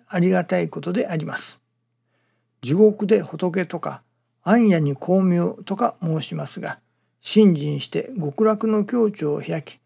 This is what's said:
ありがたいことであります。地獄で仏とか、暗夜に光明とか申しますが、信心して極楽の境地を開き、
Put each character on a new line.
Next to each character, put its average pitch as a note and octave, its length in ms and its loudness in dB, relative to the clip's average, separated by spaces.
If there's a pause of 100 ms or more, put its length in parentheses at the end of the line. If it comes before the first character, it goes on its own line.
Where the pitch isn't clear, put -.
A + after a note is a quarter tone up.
あ F3+ 120 -4
り F3 100 4
が F#3 160 2
た F#3 160 0
い E3 80 -2
こ - 100 -12
と E3+ 140 -6
で A#3+ 140 -2
あ F3 100 -4
り D#3 80 -6
ま D#3+ 120 -8
す。 - 220 -10 (1000)
地 C3 140 -2
獄 G#3 320 4
で G3 160 2
仏 F3 420 -4
と D#3+ 140 -10
か、 - 240 -10 (400)
暗 A3 240 4
夜 F3 120 6
に C#3+ 120 2
光 F#3 320 0
明 F3 260 2 (160)
と G3 100 -4
か - 280 -2
申 D#3+ 180 -2
し - 140 -10
ま D#3 100 -6
す - 140 -12
が、 - 180 -10 (440)
信 G3+ 340 6
心 D3 240 -4
し - 80 -12
て - 280 -6
極 D#3 280 -4
楽 A3 240 0
の G#3+ 180 0
境 A3+ 240 0
地 - 160 -8
を D3 160 -2
開 D#3 220 -6
き、 - 220 -20